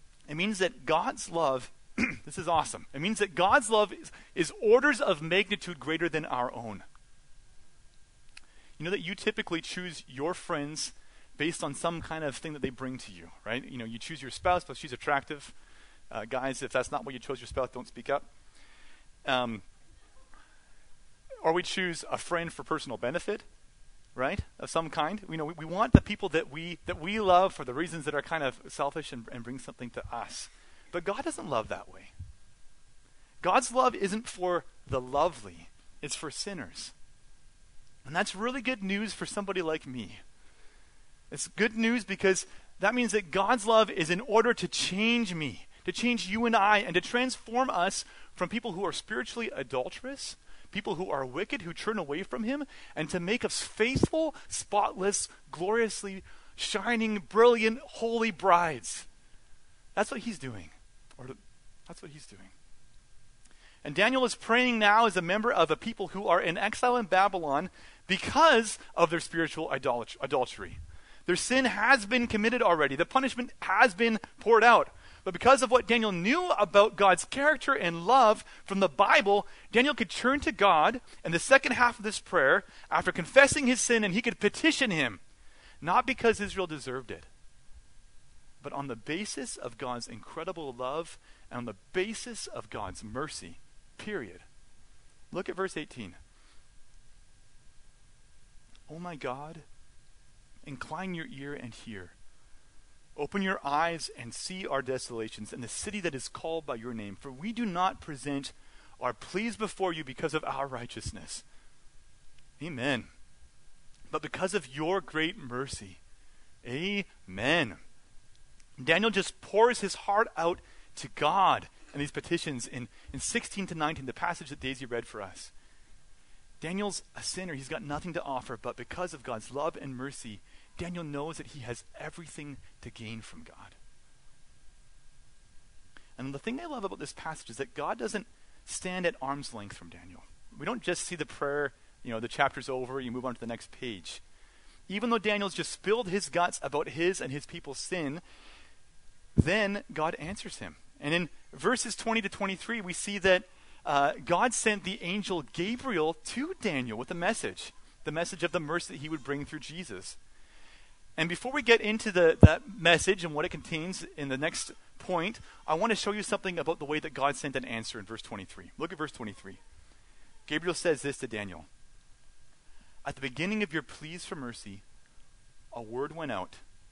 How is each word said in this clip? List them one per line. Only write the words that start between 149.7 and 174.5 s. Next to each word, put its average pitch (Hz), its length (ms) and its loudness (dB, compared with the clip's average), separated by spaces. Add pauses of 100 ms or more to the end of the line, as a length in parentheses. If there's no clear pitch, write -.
God 156 260 -2
answers 165 400 -10
him. 85 180 -12 (220)
And 147 140 -2
in 175 160 2 (240)
verses 208 420 0
twenty 226 280 0
to 196 80 -4
twenty-three, 202 500 -6
we 180 140 -6
see 202 240 -6
that, 185 260 6 (400)
uh, 143 300 4 (100)
God 196 300 4
sent 208 280 2
the 190 200 -6
angel 180 400 -2 (100)
Gabriel 185 640 0 (100)
to 320 380 -6
Daniel 127 340 -2
with 123 140 -6
a 175 40 -6
message, 170 600 -4 (300)
the 156 60 -4
message 170 320 -4
of 175 100 0
the 180 80 0
mercy 160 340 -4
that 131 60 -12
he 151 100 -10
would 156 120 -6
bring 143 220 -4
through 151 160 -10
Jesus. 143 560 -12 (1000)
And 160 100 2
before 208 240 -6
we 294 80 0
get 233 220 8
into 220 280 0
the, 170 300 8
that - 220 12 (180)
message 170 440 6
and 156 100 -4
what 151 100 0
it 180 60 -4
contains 165 560 -6 (100)
in 143 120 -4
the 131 100 -2
next 160 340 -4 (260)
point, 180 400 -2 (280)
I 156 80 2
want 208 160 2
to 208 60 2
show - 160 -2
you 208 100 -4
something 185 360 -2
about 160 200 0
the 151 60 -8
way 147 140 -2
that 151 160 -6
God 139 220 2
sent 139 200 -4
an 127 100 -2
answer 117 320 -6
in 98 80 -10
verse 110 160 -10
twenty-three. 95 560 -12
Look 170 120 -4
at 180 80 -10
verse 151 140 -6
twenty-three. 98 460 -12 (880)
Gabriel 160 280 -2
says 160 280 0
this 139 160 -4
to 135 100 -8
Daniel, 98 380 -8 (1400)
"At 143 120 -6
the 135 40 -16
beginning 160 420 -2
of 156 120 -4
your 156 80 -2
pleas 160 420 -14
for - 100 -10
mercy, 117 460 -10 (920)